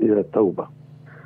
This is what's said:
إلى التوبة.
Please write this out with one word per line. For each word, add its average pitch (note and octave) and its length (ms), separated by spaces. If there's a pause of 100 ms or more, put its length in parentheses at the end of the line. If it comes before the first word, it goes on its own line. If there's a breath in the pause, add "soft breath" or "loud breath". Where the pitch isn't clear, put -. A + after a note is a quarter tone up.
إلى G#2+ 200
التوبة. F#2+ 460 (600 loud breath)